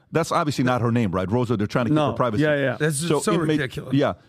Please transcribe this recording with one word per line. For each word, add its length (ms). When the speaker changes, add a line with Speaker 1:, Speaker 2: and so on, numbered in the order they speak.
Speaker 1:
that's 200
obviously 320
not 180
her 100
name, 200
right? 180
Rosa, 280
they're 100
trying 180
to 40
keep 60
Speaker 2:
No. 160
Speaker 1:
her 20
privacy. 300
Speaker 2:
Yeah, 120
yeah. 220
Speaker 3:
This 260
is 60
so 240
Speaker 1:
inmate, 260
Speaker 3:
ridiculous. 340
Speaker 1:
yeah, 200